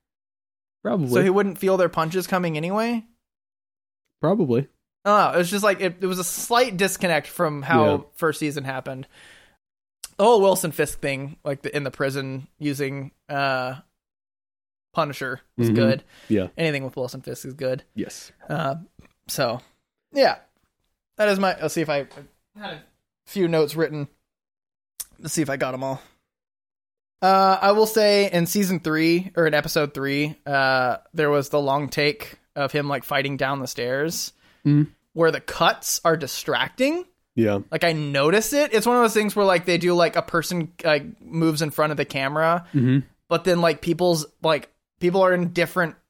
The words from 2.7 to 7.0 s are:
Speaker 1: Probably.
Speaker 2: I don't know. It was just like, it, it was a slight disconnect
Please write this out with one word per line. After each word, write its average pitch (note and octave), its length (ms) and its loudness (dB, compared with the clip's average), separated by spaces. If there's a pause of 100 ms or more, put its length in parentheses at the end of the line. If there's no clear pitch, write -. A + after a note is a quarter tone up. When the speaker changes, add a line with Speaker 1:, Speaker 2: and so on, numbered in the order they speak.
Speaker 1:
Probably. D3+ 480 0 (360)
Speaker 2:
I G3+ 40 2
don't F#3+ 240 4
know. - 40 -4
It - 20 6
was F3 120 0
just G3+ 140 -2
like, F#3+ 160 2
it, F3 200 -2
it F#3+ 60 -2
was F#3 120 -4
a F3+ 60 -6
slight A#3+ 520 0
disconnect F3+ 500 0